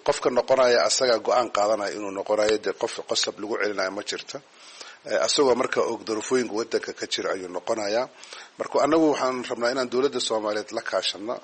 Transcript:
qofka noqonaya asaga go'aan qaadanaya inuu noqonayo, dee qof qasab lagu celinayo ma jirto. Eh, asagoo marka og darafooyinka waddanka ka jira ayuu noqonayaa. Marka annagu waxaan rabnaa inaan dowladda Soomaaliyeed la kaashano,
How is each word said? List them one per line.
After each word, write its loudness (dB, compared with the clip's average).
qofka 0
noqonaya 4
asaga 2
go'aan 2
qaadanaya 0
inuu -8
noqonayo, 2
dee -2
qof -4
qasab -2
lagu -4
celinayo -2
ma -8
jirto. -10
Eh, -2
asagoo 4
marka 0
og 0
darafooyinka 0
waddanka -4
ka -8
jira -4
ayuu -6
noqonayaa. -2
Marka -6
annagu 6
waxaan 0
rabnaa 0
inaan -2
dowladda 2
Soomaaliyeed -2
la -4
kaashano, -4